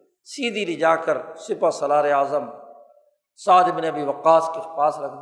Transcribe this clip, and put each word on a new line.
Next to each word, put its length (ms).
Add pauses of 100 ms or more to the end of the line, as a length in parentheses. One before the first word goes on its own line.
(240)
سیدھی 420
لے 100
جا 200
کر 400
سپہ 340
سالار 360
اعظم 440 (840)
سعد 280
بن 220
ابی 180
وقاص 500
کے 60 (180)
پاس 220
رکھ 220